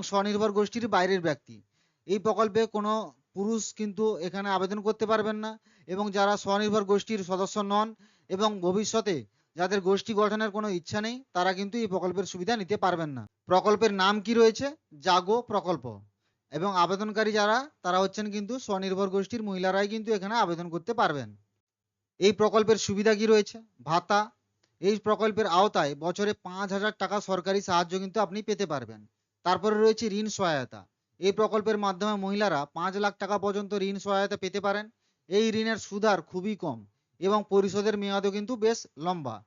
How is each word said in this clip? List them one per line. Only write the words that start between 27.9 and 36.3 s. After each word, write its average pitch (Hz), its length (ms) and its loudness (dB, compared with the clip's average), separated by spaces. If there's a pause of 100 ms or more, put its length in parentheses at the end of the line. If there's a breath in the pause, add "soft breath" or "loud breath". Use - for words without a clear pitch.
কিন্তু 190 200 -6
আপনি 196 220 -2
পেতে 202 240 -2
পারবেন। 113 360 -8 (440)
তারপরে 180 320 2
রয়েছে 220 280 4 (140)
ঋণ 214 100 -4
সহায়তা। 139 520 -2 (380)
এই 190 200 2
প্রকল্পের 214 380 2
মাধ্যমে 202 460 0
মহিলারা 196 360 0 (160)
পাঁচ 180 220 -2
লাখ 208 240 0
টাকা 202 160 -2
পর্যন্ত 202 340 -2 (180)
ঋণ 196 100 -6
সহায়তা 196 440 0
পেতে 190 220 -4
পারেন। 208 200 -2 (440)
এই 208 160 4 (140)
ঋণের 220 260 -2
সুদ 202 200 -6
হার 190 160 4
খুবই 185 340 -6